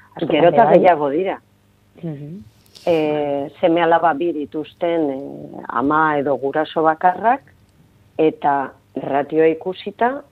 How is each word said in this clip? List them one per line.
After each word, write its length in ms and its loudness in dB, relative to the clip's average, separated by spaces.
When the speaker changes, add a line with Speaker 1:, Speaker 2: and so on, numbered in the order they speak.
Speaker 1:
Askotan 220 -2
Speaker 2:
Gero 160 4
eta 120 6
Speaker 1:
be 60 4
bai. 80 8
Speaker 2:
gehiago 320 4
dira. 280 -2
Speaker 1:
Mhm. 300 -12
Speaker 2:
Eh, 640 -2
seme 220 2
alaba 320 4
bi 180 -2
dituzten, 800 -4
eh, 580 -12
ama 500 0
edo 180 -2
guraso 460 -2
bakarrak, 600 0
eta 540 0
ratioa 540 0
ikusita 840 -4